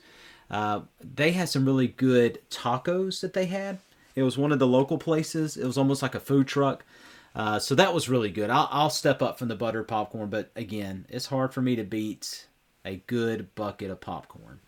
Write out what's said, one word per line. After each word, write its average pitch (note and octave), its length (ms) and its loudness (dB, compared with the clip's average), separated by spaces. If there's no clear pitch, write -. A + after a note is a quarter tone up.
Uh, G#2 320 -2
they D3 320 0
had F3+ 160 0
some C3+ 160 0
really C3 240 4
good B2 520 4
tacos F3+ 680 -2
that F3+ 120 -6
they F#3 140 0
had. G3 320 -6
It C3 80 0
was B2+ 160 2
one D3 140 2
of C#3 60 4
the C3 80 4
local C3+ 300 4
places. D#3 600 -2
It B2 100 -4
was B2+ 100 -2
almost C#3 260 2
like C3 120 -2
a A2+ 60 -8
food C#3 260 4
truck. C#3 380 0
Uh, G#2+ 240 0
so C3+ 160 -2
that F3+ 180 4
was E3+ 160 -2
really A#2+ 220 2
good. G#2 180 -2
I'll, B2+ 220 2
I'll D3 200 2
step - 300 2
up B2 180 -2
from B2 100 -4
the A2 80 -4
buttered A2 320 -2
popcorn, G#2+ 420 -4
but G#2 240 -6
again, G2 540 -8
it's B2 180 -8
hard C3 260 -2
for C3 100 -2
me B2+ 120 2
to A2+ 80 0
beat G#2+ 640 -6
a G2 120 -8
good A2+ 480 -2
bucket G2+ 340 -6
of F#2 100 -10
popcorn. C2+ 680 -12